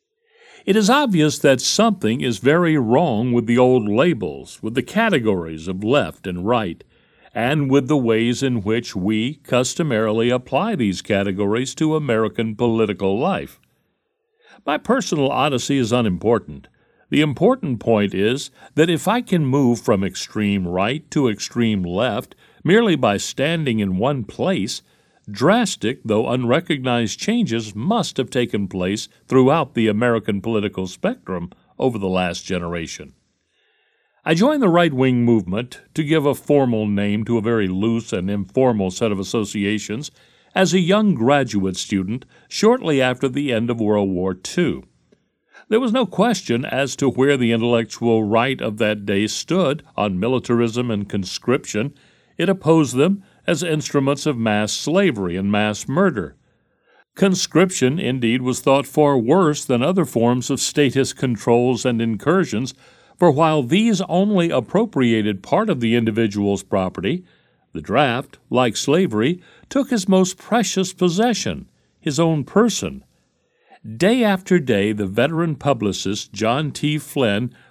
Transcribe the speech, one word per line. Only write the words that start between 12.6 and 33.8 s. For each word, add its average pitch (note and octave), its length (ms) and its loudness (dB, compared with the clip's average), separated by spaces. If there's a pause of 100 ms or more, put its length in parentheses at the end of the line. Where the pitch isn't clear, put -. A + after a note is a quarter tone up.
life. C3+ 420 -4 (1040)
My - 140 -2
personal E3+ 540 0
odyssey C3+ 480 0
is A2+ 120 0
unimportant. G#2 760 0 (420)
The C#3+ 120 2
important D#3 580 0
point G#2 340 2
is A2 380 -2 (240)
that E3 160 4
if D#3+ 160 -2
I A#3 140 2
can F3+ 220 -2
move B2+ 380 2
from G2 220 2
extreme G2+ 640 -4
right G2+ 420 -4
to C3+ 200 0
extreme G#2+ 520 -2
left G#2 540 -4 (280)
merely G3+ 320 4
by A2 220 2
standing C#3 600 -2
in F#2+ 180 -2
one B2+ 260 -2
place, A#2+ 600 -4 (440)
drastic A#2+ 800 0
though A2 220 0
unrecognized B2 920 0
changes A#2 560 -2
must E3+ 440 -2
have C3 120 -4
taken G#2+ 380 -2
place F#2+ 420 -4 (180)
throughout C3 460 4
the A2+ 140 2
American G#2+ 540 0
political G#2 440 -2
spectrum F#2 640 -8 (300)
over B2 180 -2
the G2 100 -4
last F#2 380 -2
generation. E2+ 680 -8 (1080)